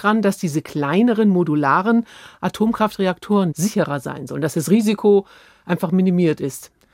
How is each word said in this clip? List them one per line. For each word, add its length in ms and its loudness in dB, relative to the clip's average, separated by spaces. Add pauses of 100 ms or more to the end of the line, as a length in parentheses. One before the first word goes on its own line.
dran, 220 0
dass 160 0
diese 240 -2
kleineren, 680 0
modularen 800 2 (340)
Atomkraftreaktoren 1120 -2
sicherer 460 -2
sein 260 -10
sollen, 140 -8
dass 140 -2
das 160 -2
Risiko 560 2 (400)
einfach 240 -4
minimiert 500 2
ist? 300 -8 (240)